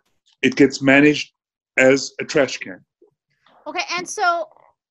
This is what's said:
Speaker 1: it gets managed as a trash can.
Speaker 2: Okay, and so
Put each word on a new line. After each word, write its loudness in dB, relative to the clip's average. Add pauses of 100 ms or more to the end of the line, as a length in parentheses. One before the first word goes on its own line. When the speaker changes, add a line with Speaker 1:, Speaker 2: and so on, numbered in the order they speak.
(420)
Speaker 1:
it 0
gets 2
managed 2 (460)
as 2
a -8
trash -2
can. -16 (840)
Speaker 2:
Okay, -8 (140)
and -10
so -2 (440)